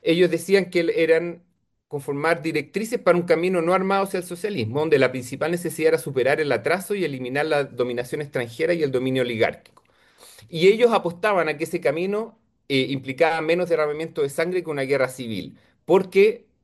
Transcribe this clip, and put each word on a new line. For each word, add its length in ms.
Ellos 280
decían 400
que 260
eran 460
conformar 540
directrices 580
para 200
un 60
camino 360
no 140
armado 300
hacia 140
el 60
socialismo, 560
donde 180
la 120
principal 400
necesidad 380
era 100
superar 420
el 120
atraso 420
y 100
eliminar 400
la 200
dominación 580
extranjera 500
y 100
el 100
dominio 300
oligárquico. 600
Y 200
ellos 240
apostaban 580
a 80
que 60
ese 160
camino, 580
eh, 200
implicaba 540
menos 260
derramamiento 540
de 80
sangre 320
que 80
una 120
guerra 260
civil, 500
porque, 600